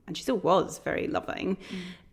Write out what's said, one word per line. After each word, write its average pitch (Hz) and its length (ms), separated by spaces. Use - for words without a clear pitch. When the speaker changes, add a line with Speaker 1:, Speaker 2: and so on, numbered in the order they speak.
Speaker 1:
and 170 100
she - 60
still 247 160
was 175 460
very - 240
loving, - 480
Speaker 2:
Mm. 196 60